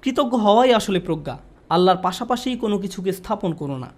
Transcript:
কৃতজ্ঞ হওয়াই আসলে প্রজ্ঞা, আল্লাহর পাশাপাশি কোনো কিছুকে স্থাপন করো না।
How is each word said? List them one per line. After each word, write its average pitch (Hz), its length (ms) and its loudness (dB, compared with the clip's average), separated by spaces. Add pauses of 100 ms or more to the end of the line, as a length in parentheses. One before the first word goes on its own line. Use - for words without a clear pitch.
কৃতজ্ঞ 262 360 0
হওয়াই 226 360 6
আসলে 208 260 0
প্রজ্ঞা, 147 380 -6 (320)
আল্লাহর 180 320 4
পাশাপাশি 247 540 -4
কোনো 214 220 -2
কিছুকে 190 340 -6
স্থাপন 190 420 -4
করো 139 240 -6
না। 127 100 -10 (100)